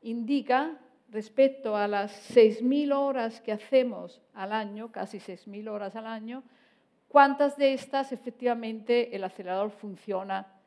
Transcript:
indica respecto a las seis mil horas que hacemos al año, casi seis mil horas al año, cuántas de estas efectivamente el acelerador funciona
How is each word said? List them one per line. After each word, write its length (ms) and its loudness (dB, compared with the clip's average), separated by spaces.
indica 720 -2
respecto 640 2
a 140 0
las 240 -2
seis 480 6
mil 320 0
horas 480 -2
que 120 -6
hacemos 680 -2
al 180 -8
año, 400 -6
casi 260 -10
seis 300 -16
mil 200 -14
horas 280 -8
al 100 -12
año, 360 -12
cuántas 480 6
de 160 4
estas 400 -4
efectivamente 1040 -2
el 80 -6
acelerador 460 -4
funciona 760 -8